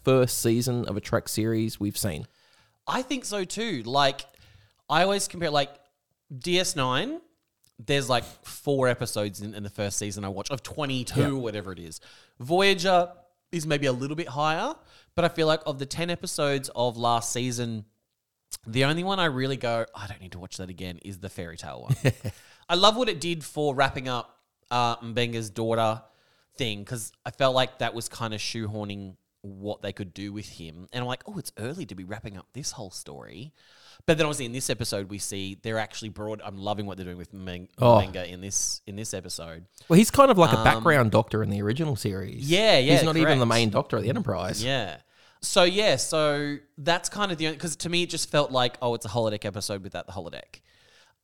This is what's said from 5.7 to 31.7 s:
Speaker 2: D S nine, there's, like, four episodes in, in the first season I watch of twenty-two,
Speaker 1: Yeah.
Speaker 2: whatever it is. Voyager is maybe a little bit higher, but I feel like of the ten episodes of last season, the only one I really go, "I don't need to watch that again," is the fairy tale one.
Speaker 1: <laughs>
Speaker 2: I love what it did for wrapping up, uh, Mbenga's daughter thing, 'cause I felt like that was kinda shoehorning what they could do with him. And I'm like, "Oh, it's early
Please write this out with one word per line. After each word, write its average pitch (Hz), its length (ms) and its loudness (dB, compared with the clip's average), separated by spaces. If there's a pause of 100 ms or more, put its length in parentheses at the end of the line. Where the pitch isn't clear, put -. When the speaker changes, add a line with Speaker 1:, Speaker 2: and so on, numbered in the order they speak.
Speaker 2:
D 175 220 0
S 180 160 0
nine, 151 460 -2 (580)
there's, 139 300 0
like, 123 160 2 (200)
four 131 440 0
episodes 104 520 -2
in, 104 140 -10
in 104 80 -10
the 101 80 -8
first 101 280 -4
season 104 260 -6
I 98 40 -4
watch 98 220 -6
of 135 140 -6
twenty-two, 135 560 -4
Speaker 1:
Yeah. 143 100 2
Speaker 2:
whatever 107 420 -6
it 85 60 -12
is. 82 220 -14 (400)
Voyager 180 720 4 (400)
is 165 140 -4
maybe 143 200 2
a 131 60 4
little 139 240 -2
bit 170 120 -6
higher, 156 460 -2 (400)
but 165 100 2
I 165 40 6
feel 160 180 2
like 156 200 4
of 139 120 -4
the 139 80 -6
ten 170 240 -4
episodes 143 640 -2
of 120 220 0
last 120 360 2
season, 120 520 -4 (840)
the 127 180 2
only 165 200 2
one 190 160 0
I 170 60 2
really 131 300 0
go, 117 380 0
"I - 140 -12
don't - 120 -12
need 92 120 -16
to 92 80 -12
watch 92 160 -14
that 92 140 -10
again," 90 340 -10
is 95 160 -12
the 95 80 -8
fairy 82 280 -10
tale 64 320 -12
one. 135 240 2 (200)
Speaker 1:
<laughs> - 360 -20
Speaker 2:
I 175 60 0
love 202 220 6
what 247 120 0
it 165 120 -4
did 165 240 -4
for 147 300 0
wrapping 135 340 0
up, 120 320 -6 (300)
uh, 120 260 2
Mbenga's 117 540 -4
daughter 113 520 0 (540)
thing, 104 280 -4
'cause 113 280 -10 (120)
I 120 60 -8
felt 131 240 2
like 127 240 0
that 117 160 -2
was 113 140 -6
kinda 110 300 -6
shoehorning 101 800 -6 (260)
what 101 400 -10
they 101 100 -6
could 95 200 -10
do 101 200 -10
with 104 160 -10
him. 82 440 -16
And 123 100 -4
I'm 123 40 -4
like, 127 200 -6
"Oh, 208 120 -12
it's - 200 -12
early 139 280 -8